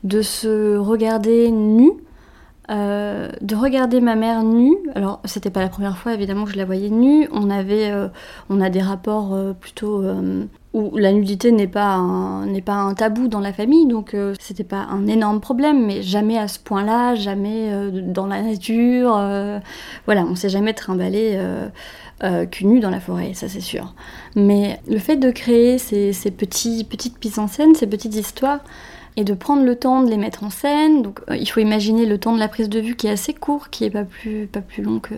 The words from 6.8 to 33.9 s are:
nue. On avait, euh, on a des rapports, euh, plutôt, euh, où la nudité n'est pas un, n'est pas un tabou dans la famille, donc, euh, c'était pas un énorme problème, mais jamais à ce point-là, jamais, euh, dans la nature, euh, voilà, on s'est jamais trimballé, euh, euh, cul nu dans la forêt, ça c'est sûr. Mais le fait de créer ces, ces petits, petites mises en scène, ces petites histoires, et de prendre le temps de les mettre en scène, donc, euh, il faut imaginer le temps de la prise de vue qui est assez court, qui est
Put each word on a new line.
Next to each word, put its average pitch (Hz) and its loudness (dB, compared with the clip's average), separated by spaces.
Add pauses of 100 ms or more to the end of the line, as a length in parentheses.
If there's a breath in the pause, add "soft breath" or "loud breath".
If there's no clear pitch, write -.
nue. 269 4
On 208 0
avait, 202 0
euh, 202 -4 (420 loud breath)
on 196 2
a 190 2
des 185 0
rapports, 196 -2
euh, 190 -4
plutôt, 202 -6
euh, 190 -4 (280)
où 214 -4
la 196 4
nudité 202 2
n'est 208 4
pas 196 0
un, 185 -2
n'est 196 -4
pas 202 -4
un 196 -2
tabou 220 0
dans 208 -4
la 196 -4
famille, 254 4
donc, 226 -2
euh, 202 -4
c'était 202 -10
pas 196 -6
un 202 -2
énorme 214 2
problème, 269 2
mais 196 -4
jamais 208 0
à 214 -2
ce 202 -10
point-là, 226 0
jamais, 208 -4
euh, 202 -4
dans 185 -4
la 196 -4
nature, 233 2
euh, 202 -2 (460 loud breath)
voilà, 202 2
on 175 -2
s'est 196 -2
jamais 202 0
trimballé, 196 -2
euh, 185 -6 (560 loud breath)
euh, 175 -2
cul 180 -8
nu 226 6
dans 214 0
la 185 -4
forêt, 180 -6
ça 175 -10
c'est 190 -10
sûr. - -10 (420 loud breath)
Mais 202 4
le 220 0
fait 294 0
de 262 4
créer 240 4
ces, 202 -2
ces 196 -4
petits, 226 -4
petites - -10
mises 214 -6
en 214 -2
scène, 311 6
ces 285 0
petites 214 -6
histoires, 269 -2 (540 loud breath)
et 214 0
de 202 0
prendre 285 2
le 247 4
temps 254 2
de 254 4
les 220 2
mettre 208 -4
en 208 -8
scène, 294 2
donc, 202 -8 (100)
euh, - -2
il 208 -4
faut - 0
imaginer 220 2
le 208 2
temps 220 0
de 226 2
la 214 0
prise 214 -4
de 214 -2
vue 226 -4
qui 233 -6
est 208 0
assez 214 -4
court, 294 -4
qui - -6
est 208 -2